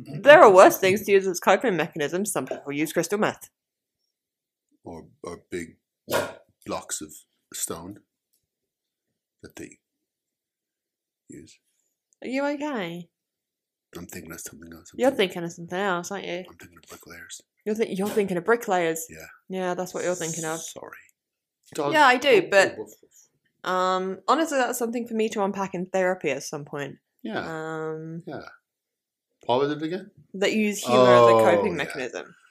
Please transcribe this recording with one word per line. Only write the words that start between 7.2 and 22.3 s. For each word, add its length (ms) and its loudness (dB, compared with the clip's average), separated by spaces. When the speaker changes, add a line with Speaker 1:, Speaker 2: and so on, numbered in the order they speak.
Speaker 2:
stone 460 -12
that 120 -20
they 220 -18
use. 280 -20
Speaker 1:
Are 40 -12
you 180 -4
okay? 640 -6
Speaker 2:
I'm 100 -16
thinking 240 -16
of 100 -16
something 320 -18
else. 200 -20
I'm 60 -12
Speaker 1:
You're 120 0
Speaker 2:
thinking 300 -2
Speaker 1:
thinking 40 -8
of 80 -8
something 260 -10
else, 320 -4
aren't 140 -10
you? 240 -10
Speaker 2:
I'm 80 -20
thinking 260 -20
of 60 -20
bricklayers. 520 -20
Speaker 1:
You're 100 -4
thi-, 200 -4
you're 140 -4
thinking 280 -2
of 80 -8
bricklayers. 640 -2
Speaker 2:
Yeah. 180 -20
Speaker 1:
Yeah, 280 -6
that's 180 -10
what 100 -8
you're 120 -2
thinking 280 -8
of. 160 -6
Speaker 2:
Sorry. 380 -16
Dog. 180 -2
Speaker 1:
Yeah, 140 6
I 100 6
do, 280 4